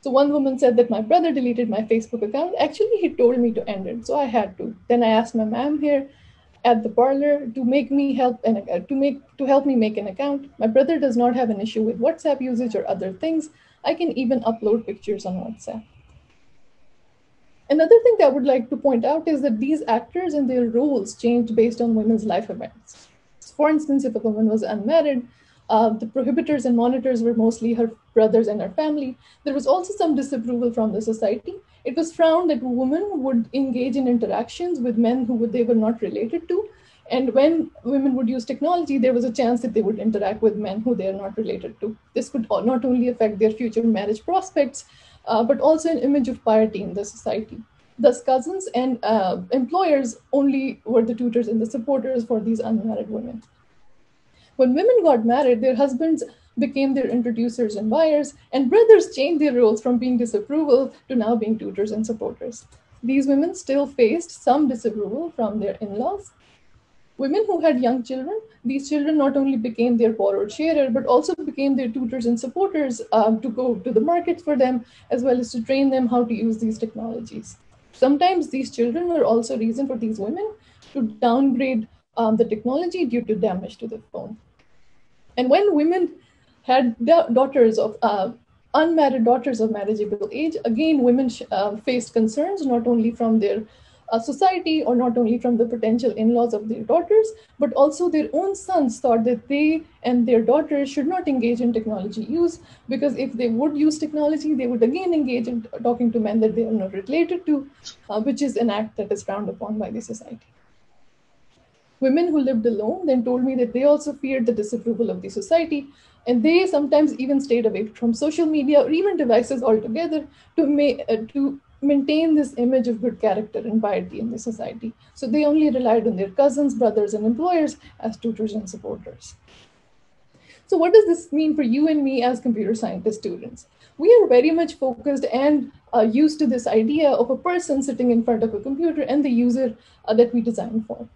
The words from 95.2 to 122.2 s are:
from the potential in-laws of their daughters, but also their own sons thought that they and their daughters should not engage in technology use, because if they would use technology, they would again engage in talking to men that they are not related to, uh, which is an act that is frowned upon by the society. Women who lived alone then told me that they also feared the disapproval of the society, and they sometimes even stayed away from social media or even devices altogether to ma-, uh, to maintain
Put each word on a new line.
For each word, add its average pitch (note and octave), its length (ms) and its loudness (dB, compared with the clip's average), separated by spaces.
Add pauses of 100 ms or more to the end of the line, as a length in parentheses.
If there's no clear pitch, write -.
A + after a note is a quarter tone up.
from A#3+ 180 0
the A3+ 80 2
potential A3+ 480 0
in-laws A#3 420 2
of G#3+ 140 -6
their A3 160 -6
daughters, F4 480 2 (260)
but C#4 140 0
also D4+ 360 2
their D#4 240 0
own F#4+ 220 -2
sons D4+ 460 -2
thought A3+ 240 2
that A#3+ 240 -2
they D4+ 340 0 (220)
and A#3+ 240 2
their A#3 120 4
daughters C#4 480 0
should C#4 200 -4
not F4+ 180 -4
engage A#3+ 340 0
in A#3+ 120 0
technology G#3+ 500 -6
use, E4+ 380 -2 (280)
because C4+ 280 -2
if C4 160 -6
they A#3 160 -2
would C#4+ 280 0
use D4+ 220 2
technology, D4+ 560 -2
they B3 140 -2
would A#3+ 140 0
again F4 300 0
engage B3+ 360 0
in A#3 180 -6 (160)
talking A#3+ 300 0
to A#3 80 0
men G#3+ 180 0
that A3 160 2
they A3+ 100 0
are A3 60 -4
not G3 220 -2
related E4 540 -2
to, C#4+ 220 0 (400)
uh, G#3+ 120 -4
which C4 200 -2
is C#4 160 -2
an A#3 140 0
act G#3+ 260 -6
that G#3 140 -6
is G#3 120 -4
frowned G3+ 260 -6
upon G#3+ 300 -8
by G3 120 -6
the A3 100 -8
society. A3+ 460 -16 (1500)
Women D4 280 2
who D4+ 120 2
lived B3 260 0
alone A#3+ 400 -2
then B3+ 180 2
told B3 180 0
me C4 120 0
that A#3+ 180 -2
they B3+ 120 -2
also D4 280 2
feared C4 320 -4
the A#3 80 2
disapproval A3 560 -4
of F#3 140 -6
the F#3+ 80 -12
society, D#4 560 -2 (400)
and A#3+ 160 2
they E4+ 240 4
sometimes D4 520 2
even C4+ 220 0
stayed A#3 240 0
away G#3 220 -2
from A#3 260 -2
social D#4 320 0
media D4 380 4
or A#3+ 80 0
even F4+ 260 0
devices A#3+ 460 2
altogether C4 640 0 (300)
to D#4+ 100 2
ma-, C#4+ 420 2
uh, A3+ 80 0 (160)
to C#4 280 -4 (240)
maintain D4+ 500 2